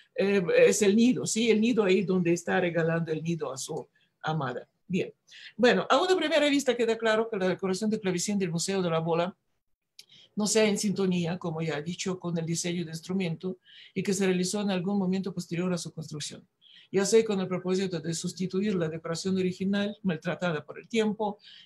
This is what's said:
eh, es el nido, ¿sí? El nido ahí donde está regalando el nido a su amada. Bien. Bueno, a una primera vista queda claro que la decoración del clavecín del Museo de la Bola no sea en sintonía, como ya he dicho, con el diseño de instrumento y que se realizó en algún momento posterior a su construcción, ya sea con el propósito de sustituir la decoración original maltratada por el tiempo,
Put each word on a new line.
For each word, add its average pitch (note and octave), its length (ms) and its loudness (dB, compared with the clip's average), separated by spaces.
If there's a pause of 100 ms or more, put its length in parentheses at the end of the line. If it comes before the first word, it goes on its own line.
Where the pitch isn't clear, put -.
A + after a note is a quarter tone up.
(160)
eh, G3+ 280 2 (220)
es G3 160 4
el G3+ 140 6
nido, A#3 300 4
¿sí? A3 260 2
El G#3+ 100 4
nido A3 220 2
ahí G3 200 4
donde F3 300 2
está F#3 260 0
regalando E3 520 0
el D#3+ 100 -4
nido D#3+ 300 -4
a C#3 60 -10
su D3+ 300 -10 (340)
amada. C#3+ 460 -4 (200)
Bien. - 260 -4 (420)
Bueno, G#3 340 4
a C4 120 6
una F#4 140 2
primera D#4 340 2
vista C#4 260 2
queda A3+ 220 0
claro A3 320 2
que G#3+ 80 -4
la F#3 120 0
decoración F#3+ 400 -2
del G#3+ 100 0
clavecín F#3+ 400 -2
del F#3 120 0
Museo F#3+ 300 -2
de F3+ 80 0
la E3 100 2
Bola E3+ 360 0 (1000)
no G#3 120 0
sea G#3+ 180 4
en G#3 120 2
sintonía, F#3 600 0
como D#3+ 240 -6
ya D#3+ 160 -4
he D3 60 -6
dicho, F3+ 360 -6
con F3 180 -4
el E3 80 -4
diseño E3+ 400 -4
de D#3+ 60 -12
instrumento F#3 680 -4 (360)
y G3 80 -4
que G3 120 0
se G3 120 0
realizó F#3 360 0
en G3+ 80 -2
algún F#3+ 280 0
momento F#3+ 360 -2
posterior F3+ 400 -4
a F3 40 -2
su D#3+ 140 -8
construcción, - 560 -12 (440)
ya G3 140 2
sea A3 200 6
con G#3 160 0
el F3+ 60 -4
propósito F3+ 520 -2
de E3 140 -4
sustituir F#3 640 -2
la E3+ 120 0
decoración E3 480 -4
original G3 680 -2
maltratada E3 600 -2
por - 160 -16
el E3 80 -18
tiempo, G#3+ 500 -2 (280)